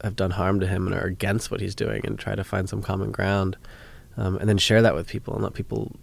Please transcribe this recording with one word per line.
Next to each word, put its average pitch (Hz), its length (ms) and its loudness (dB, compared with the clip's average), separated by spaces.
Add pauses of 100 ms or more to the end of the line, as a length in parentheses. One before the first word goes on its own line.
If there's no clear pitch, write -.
have 107 120 -4
done 95 160 2
harm 95 280 2
to 95 80 2
him 92 200 0
and 95 80 0
are 92 100 0
against 95 460 -2
what - 100 -2
he's 95 140 -4
doing - 300 -2
and 107 140 -4
try - 160 -6
to 98 80 -4
find 95 260 -2
some 104 120 -4
common 98 300 -2
ground, 98 440 2 (600)
um, 95 200 0
and 107 120 2
then 104 80 6
share 110 240 6
that 110 140 6
with 85 120 -4
people - 260 -6
and 104 100 -2
let 101 100 -2
people - 380 -6 (120)